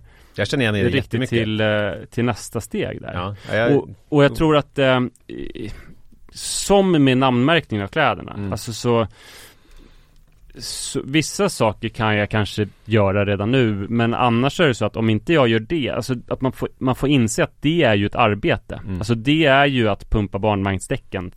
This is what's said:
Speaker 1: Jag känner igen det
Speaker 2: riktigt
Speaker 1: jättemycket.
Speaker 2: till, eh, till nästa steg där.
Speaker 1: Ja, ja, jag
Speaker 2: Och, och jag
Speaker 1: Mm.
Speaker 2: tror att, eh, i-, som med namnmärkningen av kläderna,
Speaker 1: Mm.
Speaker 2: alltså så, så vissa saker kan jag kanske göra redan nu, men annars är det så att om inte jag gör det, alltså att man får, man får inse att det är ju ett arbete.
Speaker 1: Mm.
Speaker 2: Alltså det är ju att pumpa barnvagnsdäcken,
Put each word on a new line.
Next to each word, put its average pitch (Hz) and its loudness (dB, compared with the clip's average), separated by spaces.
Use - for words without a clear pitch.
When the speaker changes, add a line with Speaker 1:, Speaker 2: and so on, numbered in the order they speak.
Speaker 1:
Jag 104 -2
känner 143 -2
igen 107 2
det 104 0
Speaker 2:
riktigt - 2
Speaker 1:
jättemycket. 123 -4
Speaker 2:
till, 110 0
eh, 104 0
till 120 -2
nästa - -4
steg - -6
där. - -12
Speaker 1:
Ja, 92 -6
ja, 101 -4
jag 123 2
Speaker 2:
Och, - -2
och 143 4
jag 143 6
Speaker 1:
Mm. 117 -6
Speaker 2:
tror 156 4
att, - -4
eh, 131 4
i-, - -12
som 190 2
med 131 4
namnmärkningen 127 2
av 98 -6
kläderna, 110 -2
Speaker 1:
Mm. 101 -8
Speaker 2:
alltså 117 -8
så, 117 2
så - -8
vissa 156 -2
saker 113 -2
kan 110 0
jag 104 0
kanske 107 -2
göra 101 2
redan 101 -2
nu, 123 2
men 117 0
annars 120 0
är 170 4
det 123 0
så 107 -4
att - -4
om 110 0
inte 110 0
jag 139 4
gör 113 2
det, 120 -4
alltså 123 -4
att - -4
man 131 0
får, - -8
man 131 -2
får 139 -2
inse 135 2
att - -8
det 160 2
är 110 4
ju 101 2
ett 101 -4
arbete. 107 0
Speaker 1:
Mm. 95 -8
Speaker 2:
Alltså 98 -2
det 147 2
är 139 6
ju 127 2
att - -4
pumpa 101 0
barnvagnsdäcken, 98 -2